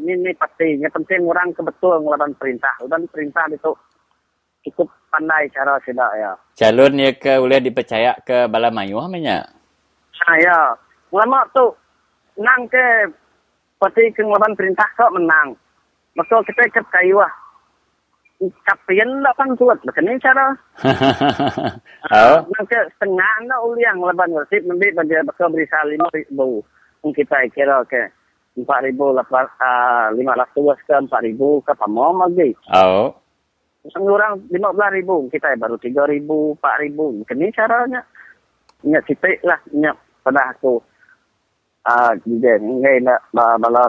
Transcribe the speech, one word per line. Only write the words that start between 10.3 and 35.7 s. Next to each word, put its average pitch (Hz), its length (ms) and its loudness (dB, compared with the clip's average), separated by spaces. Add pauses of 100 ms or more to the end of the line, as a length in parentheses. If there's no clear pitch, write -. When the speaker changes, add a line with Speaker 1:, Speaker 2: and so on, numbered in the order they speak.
Speaker 1:
ya. 160 400 2 (320)
Ulama 233 480 2
tu 247 160 4 (640)
menang 247 320 0
ke 254 160 2 (960)
parti 220 320 0
ke 214 80 -6
ngelaban 214 400 0
perintah 190 400 -2
kau 233 80 4
menang. 156 480 0 (640)
Maka 220 240 2
kita 226 240 0
ke 226 240 -2
kayu 185 240 2
lah. 190 160 2 (1120)
Kapian 202 800 -2
tak 269 160 2
kan 269 160 -2
kuat, 247 320 2
macam 190 160 -4
ni 233 160 -2
cara. 269 280 2 (360)
Speaker 2:
<laughs> 135 1000 0 (300)
Oh. 113 240 8
Speaker 1:
Ah, 160 80 2
nak - 240 -6
setengah 214 800 -2
nak 247 160 -4
uliang 233 400 -2
laban 175 320 0
wasit, 170 320 -2
nanti 180 240 0
bagi 160 320 0
bakal 151 240 -2
beri 160 240 -2
sa 156 160 -2
lima 151 240 -2
ribu. 135 480 -4 (400)
Yang 147 240 -2
kita 139 160 0 (160)
kira, 139 320 2
okey. 117 240 -4 (480)
Empat 127 240 -2
ribu 131 320 0
lapan, 131 320 0 (160)
ah, 123 480 2
lima 127 240 -2
ratus 139 480 0
ke, - 80 -2
empat 135 320 0
ribu 131 400 0
ke, - 160 -2
pamam 123 400 0
lagi. 175 320 2 (240)
Speaker 2:
Oh. 95 400 4 (720)
Speaker 1:
Yang 175 160 -8
orang 202 320 2 (160)
lima 185 240 -2
belas 202 160 0
ribu, 180 400 -2
kita 147 240 -2
baru 113 240 -6